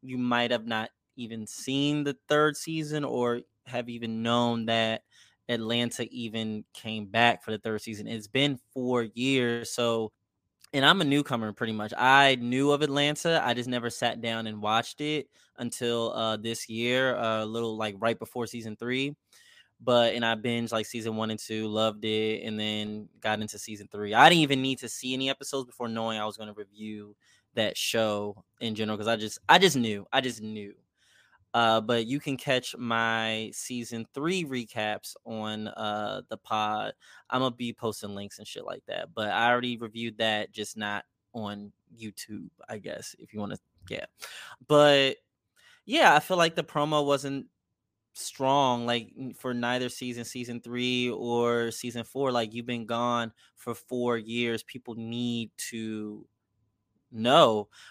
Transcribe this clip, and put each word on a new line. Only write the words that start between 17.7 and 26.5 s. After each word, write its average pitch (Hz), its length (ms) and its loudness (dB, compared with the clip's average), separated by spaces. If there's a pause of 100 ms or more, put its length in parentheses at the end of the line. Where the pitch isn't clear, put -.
like, 107 240 -4
right 113 180 2
before 117 300 -6
season 113 260 -10
three. 131 400 -4 (680)
But, 120 340 4
and 120 100 -2
I 117 100 2
binged, 117 380 -2
like, 110 140 -2
season 113 280 -6
one 110 160 -2
and 107 80 -4
two, 110 300 -4
loved 107 360 0
it, 110 380 0
and 110 160 -6
then 107 500 -6 (120)
got 107 200 -2
into 107 160 -8
season 104 360 -14
three. 104 220 -4
I 131 140 12
didn't 170 140 6
even 135 200 2
need 131 180 -2
to 120 80 -10
see 131 260 -6
any 135 160 -2
episodes 135 360 -6
before 123 200 -8
knowing 113 320 -4
I 107 80 -4
was 107 100 -8
gonna 107 180 -12